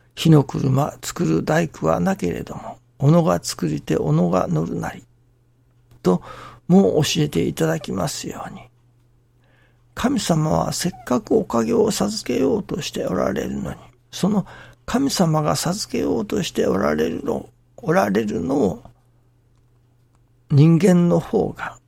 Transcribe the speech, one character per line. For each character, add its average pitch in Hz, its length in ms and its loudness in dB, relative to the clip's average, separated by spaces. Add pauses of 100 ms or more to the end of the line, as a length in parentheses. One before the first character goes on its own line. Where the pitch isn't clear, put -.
(160)
火 - 140 0
の 147 140 8
車 135 580 -2
作 - 240 -8
る 160 180 0
大 160 260 0
工 - 180 -6
は 165 120 2
な 185 160 0
け 185 160 -4
れ - 120 -8
ど - 120 -14
も、 - 220 -14 (220)
斧 160 240 6
が 156 200 0
作 - 240 -6
り 147 140 -4
て - 160 -2
斧 160 320 2
が 170 180 0
乗 160 180 -2
る - 100 -6
な - 180 -6
り、 - 100 -18 (1000)
と、 92 200 2 (460)
も 190 300 6
う 151 60 2
教 151 200 0
え 147 60 0
て 165 180 0
い 147 60 -4
た 160 140 -2
だ 160 120 -2
き - 120 -10
ま 185 160 -2
す - 220 -8
よ - 200 -12
う - 40 -16
に。 - 80 -18 (1300)
神 254 240 0
様 156 320 0
は 165 220 0
せ - 160 -4
っ - 20 -2 (140)
か 247 160 0
く - 140 0
お 214 80 2
か 233 200 -2
げ 226 100 -2
を 214 180 2
授 208 320 -4
け 254 160 -2
よ 254 180 0
う 196 60 -6
と - 180 -8
し - 100 -8
て - 140 -6
お - 80 -4
ら - 200 0
れ - 100 -4
る 69 180 -6
の - 100 -8
に、 - 60 -14 (340)
そ - 180 -2
の 208 160 0 (400)
神 262 240 0
様 160 320 2
が 156 140 0
授 - 360 -4
け - 80 -4
よ 269 200 0
う 214 60 -4
と 202 180 -2
し - 80 -6
て - 160 0
お 180 100 0
ら 76 180 0
れ 78 140 0
る - 140 -6
の、 - 260 -6 (280)
お 165 160 -2
ら 196 160 2
れ 214 160 0
る 220 160 -4
の 269 160 0
を、 208 260 -2 (1700)
人 156 280 8
間 175 300 6
の 170 100 4
方 - 300 0
が - 280 -10 (100)